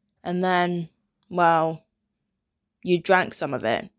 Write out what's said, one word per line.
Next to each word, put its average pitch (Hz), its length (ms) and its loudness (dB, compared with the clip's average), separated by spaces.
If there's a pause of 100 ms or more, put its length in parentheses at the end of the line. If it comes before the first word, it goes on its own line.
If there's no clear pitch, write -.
(240)
and 180 200 -4
then, 175 460 0 (400)
well, 165 540 2 (1000)
you 175 160 2
drank 185 340 2
some 143 200 -6
of 120 100 -6
it, - 360 -2